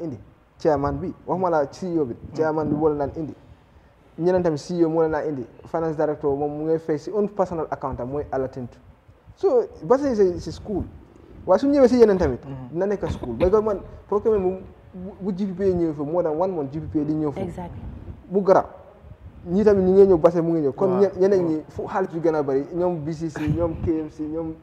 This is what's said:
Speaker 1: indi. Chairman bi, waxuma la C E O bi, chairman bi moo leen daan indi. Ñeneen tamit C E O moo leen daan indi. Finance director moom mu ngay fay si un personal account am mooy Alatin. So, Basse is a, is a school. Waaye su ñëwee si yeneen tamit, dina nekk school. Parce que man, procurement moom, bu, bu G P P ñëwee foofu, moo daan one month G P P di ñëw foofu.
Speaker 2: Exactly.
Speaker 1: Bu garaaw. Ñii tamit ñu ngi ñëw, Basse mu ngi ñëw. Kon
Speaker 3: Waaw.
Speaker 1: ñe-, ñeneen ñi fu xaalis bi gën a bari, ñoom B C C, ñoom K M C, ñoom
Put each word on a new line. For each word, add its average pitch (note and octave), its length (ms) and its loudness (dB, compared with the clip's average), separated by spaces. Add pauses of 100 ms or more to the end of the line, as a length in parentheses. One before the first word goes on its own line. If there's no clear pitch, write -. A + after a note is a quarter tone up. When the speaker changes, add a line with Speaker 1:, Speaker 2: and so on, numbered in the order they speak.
Speaker 1:
indi. D3 160 -10 (420)
Chairman C#3+ 380 2
bi, E3+ 160 -6 (140)
waxuma F3+ 220 0
la D#3 220 2
C - 160 -8
E E3+ 120 0
O C#3+ 60 2
bi, A2+ 100 -8 (200)
chairman D#3 320 0
bi D3 80 0
moo D#3 140 0
leen D3 80 0
daan C#3 180 -4
indi. D#3 180 -8 (840)
Ñeneen F3+ 240 2
tamit D#3+ 160 2
C - 200 -8
E E3+ 60 6
O D#3+ 40 0
moo E3 120 0
leen D#3+ 100 2
daan D3 180 -2
indi. B2+ 160 -6 (220)
Finance E3 280 -4
director D3 400 0
moom D3 160 -4
mu D3+ 140 -8
ngay D#3+ 140 0
fay D#3+ 180 -2
si - 140 -8
un G#3 160 0
personal F3+ 420 -4
account C3+ 320 -6
am B2 80 -8
mooy C#3+ 220 -6
Alatin. C3 360 -6 (680)
So, C4 320 2 (160)
Basse C4 280 2
is G#3+ 80 0
a, G3+ 40 6
is F3 240 0
a D#3+ 40 -8
school. F3 320 -6 (600)
Waaye F#3 140 4
su C#4 80 0
ñëwee C#4+ 200 6
si B3 120 4
yeneen G#3 180 8
tamit, C#3 220 0 (320)
dina E3+ 140 -2
nekk G3+ 260 -4
school. A#2+ 260 -8
Parce F3 140 4
que G#3+ 100 4
man, G#3 180 -2 (280)
procurement G#3 320 2
moom, F#3 180 0 (360)
bu, F#3 260 -12
bu F#3+ 180 -4
G G#3 80 -2
P F#3+ 80 -6
P F#3+ 200 0
ñëwee E3+ 200 0
foofu, D3 160 -6
moo F3 140 0
daan D3+ 160 0
one F#3+ 120 0
month C#3+ 220 -6
G D#3+ 60 -6
P D#3 60 -8 (140)
P D3 60 0
di D#3 80 -2
ñëw D3+ 180 -2
foofu. D#3+ 140 -10
Speaker 2:
Exactly. F3 360 -12 (480)
Speaker 1:
Bu G3 120 0
garaaw. F3+ 240 6 (800)
Ñii F3+ 200 2
tamit G3+ 180 6
ñu F#3 80 4
ngi G3 160 10
ñëw, F#3 100 6
Basse E3+ 240 6
mu E3 120 0
ngi D#3+ 80 0
ñëw. C#3 120 2
Kon F#3+ 160 0
Speaker 3:
Waaw. F#3+ 120 2
Speaker 1:
ñe-, F#3+ 180 4
ñeneen F#3+ 280 4
ñi D#3 200 -2
fu - 180 -10
xaalis F#3+ 280 -2
bi E3+ 80 -4
gën D#3+ 140 2
a D3+ 80 0
bari, C#3 300 0
ñoom F3 300 -2
B D#3 80 -6
C D#3+ 180 -6
C, D3 200 -10
ñoom E3 340 0
K - 60 -2
M D#3 200 -2
C, D3+ 140 -10
ñoom D#3+ 400 -6